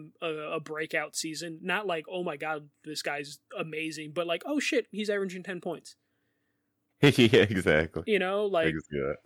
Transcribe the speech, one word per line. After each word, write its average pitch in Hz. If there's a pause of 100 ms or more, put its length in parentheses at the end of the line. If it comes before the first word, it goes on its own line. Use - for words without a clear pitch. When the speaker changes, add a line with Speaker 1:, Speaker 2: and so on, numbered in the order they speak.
(200)
Speaker 1:
a, 170 (280)
a 160
breakout 156
season. 160
Not 185
like, 165
"Oh 185
my 160
God, 151 (160)
this 151
guy's 147 (200)
amazing," 156
but 170
like, 170
"Oh 294
shit, 247
he's 208
averaging 196
ten 180
points." -
Speaker 2:
<laughs> -
Yeah, 123
exactly. 87
Speaker 1:
You 214
know, 202
like, 165
Speaker 2:
I -
can 156
see 143
that. 139